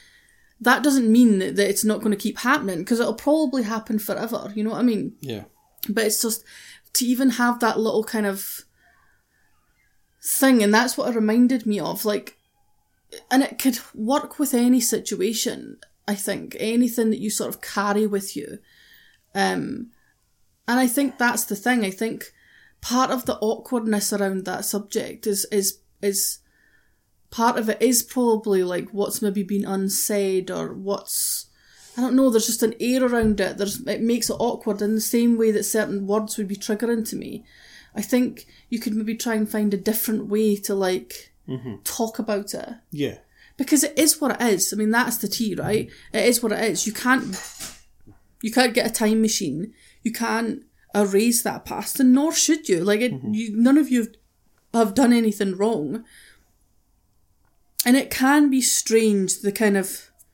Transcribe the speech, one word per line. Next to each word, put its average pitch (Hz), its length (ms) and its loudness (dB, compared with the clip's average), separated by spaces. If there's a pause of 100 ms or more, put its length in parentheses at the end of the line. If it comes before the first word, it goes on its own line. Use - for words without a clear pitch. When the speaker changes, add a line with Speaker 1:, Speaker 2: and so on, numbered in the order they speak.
(600)
Speaker 1:
That 240 220 4
doesn't 269 300 4
mean 226 280 8
that, 185 160 -4
that 196 120 2
it's 202 160 0
not 214 180 2
gonna 214 140 0
keep 202 220 -6
happening, 202 460 -2
'cause 226 160 0
it'll 226 140 0
probably 285 500 0
happen 220 340 -4
forever, 220 580 -6
you 214 80 -2
know 220 60 -2
what 214 100 -6
I 240 40 2
mean? 220 360 0
Speaker 2:
Yeah. 113 240 -8 (440)
Speaker 1:
But 214 180 0
it's 220 160 0
just 220 200 -2 (520)
to 254 100 0
even 254 260 4
have 240 300 0
that 240 180 2
little 220 260 0
kind 214 220 -2
of 196 360 -6 (1600)
thing, 262 380 4
and 202 100 4
that's 240 240 4
what 254 140 -2
it 233 40 -4
reminded 233 520 4
me 208 120 0
of, 170 280 -6
like, - 320 -4 (920)
and 262 120 6
it - 160 -4
could 247 200 2 (160)
work 240 440 -2
with 285 160 0
any 247 260 4
situation, 202 960 -4 (320)
I 208 60 -2
think, - 440 -8
anything 233 520 2
that - 100 -2
you 208 100 -4
sort 170 240 -4
of - 60 -18
carry 208 460 0
with 196 300 -4
you. - 220 -12 (760)
Um, 190 560 -2 (760)
and 240 140 2
I 262 80 4
think 277 300 0
that's 240 260 0
the 214 120 -6
thing. 240 280 0
I 190 60 -2
think - 420 -8 (480)
part 254 300 0
of 262 160 -4
the 240 100 -2
awkwardness 220 760 -2
around 190 320 -2
that 185 200 -8
subject - 640 -6
is, 202 260 -2
is, 196 260 0 (240)
is 196 360 -2 (920)
part 240 280 2
of 214 100 -2
it 214 120 -2
is 247 220 4
probably, 220 640 0
like, 180 260 -6
what's 208 320 -4
maybe 202 220 0
been 202 200 -2
unsaid 190 880 -2
or 165 240 -6
what's, - 720 -6 (500)
I 240 60 -4
don't 254 140 2
know, 269 140 6
there's 220 160 2
just 233 180 -2
an 220 160 0
air 254 240 2
around 220 360 2
it. 185 160 -2
There's, 202 300 -4
it 208 160 -4
makes 233 280 0
it 202 40 -2
awkward 220 480 -4
in 214 140 0
the 214 40 0
same 233 380 2
way 220 140 4
that 208 120 0
certain 196 420 -2
words 208 300 -2
would 208 120 -4
be 196 80 -6
triggering 226 520 -2
to - 80 -8
me. - 280 -10 (500)
I 214 80 -6
think - 440 0 (220)
you 233 120 -4
could 220 140 -4
maybe 226 200 -2
try 226 200 -2
and 214 160 0
find 208 220 0
a 196 60 -2
different 214 480 -2
way 208 300 2
to, 202 180 -4
like, - 580 -4 (160)
Speaker 2:
Mm-hmm. 123 360 -8
Speaker 1:
talk - 340 -4
about 208 360 -4
it. - 140 -10 (220)
Speaker 2:
Yeah. 143 280 -4 (380)
Speaker 1:
Because 277 280 2
it - 120 -4
is 302 240 2
what 262 120 0
it 233 200 2
is. 175 200 0
I 202 40 -6
mean, 214 140 0
that's 233 280 2
the 202 100 -4
tea, 214 260 -2
right? 190 340 -2 (240)
It - 120 0
is 233 180 4
what 226 80 0
it 185 80 -2 (100)
is. 170 200 -2
You 214 40 -6
can't, 254 320 0 (1200)
you 226 80 -2
can't 247 240 4
get 240 160 2
a - 20 -14
time 220 300 2
machine. 190 500 -2 (300)
You 220 80 -4
can't 226 540 -4 (280)
erase 208 520 2
that 135 200 -4
past, - 360 -6
and 254 120 8
nor 294 200 4
should 320 360 0
you. 175 140 2
Like, 208 180 2
it, 247 120 0
Speaker 2:
Mm-hmm. 170 200 -6
Speaker 1:
you, 214 240 -4
none 262 220 6
of 294 100 4
you 240 200 2 (640)
have 220 220 4
done 240 160 6
anything 208 440 2
wrong. 202 460 -2 (1800)
And 240 120 4
it - 140 -2
can 285 400 2
be 262 100 0
strange, 220 800 0
the 202 100 -2
kind 202 240 0
of, - 340 -6 (240)